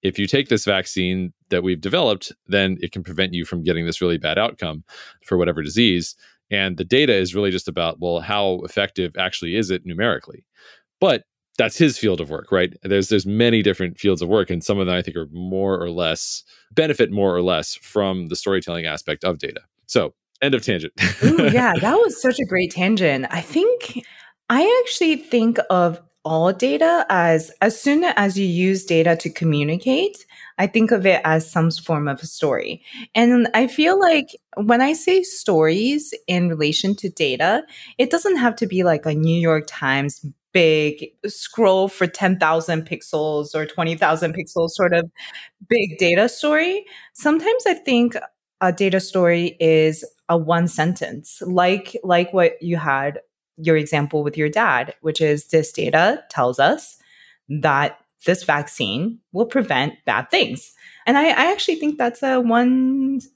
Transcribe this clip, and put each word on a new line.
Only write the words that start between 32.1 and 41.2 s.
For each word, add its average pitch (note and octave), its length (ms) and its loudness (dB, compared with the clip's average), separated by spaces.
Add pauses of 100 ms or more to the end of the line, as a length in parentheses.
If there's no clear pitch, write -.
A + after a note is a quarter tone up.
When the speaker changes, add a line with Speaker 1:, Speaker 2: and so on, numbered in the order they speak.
Speaker 2:
a D#3+ 60 -14
story. - 560 -4 (320)
And A#3+ 400 4
I A#3 120 4
feel D#4+ 320 2
like E4 280 2 (300)
when A#3 260 2
I C#4+ 100 2
say F4+ 300 2
stories G#3 880 0 (140)
in F3+ 240 0
relation D#3 460 0
to G3 120 -8
data, E3 560 0 (320)
it B3+ 140 0
doesn't E4+ 260 0
have A#3+ 200 2
to A3+ 100 -2
be, F#3 160 0
like, E3 240 2
a D#3 80 0
New D#3+ 260 2
York D#3+ 260 2
Times C#3 560 -4 (300)
big D#3 540 2 (200)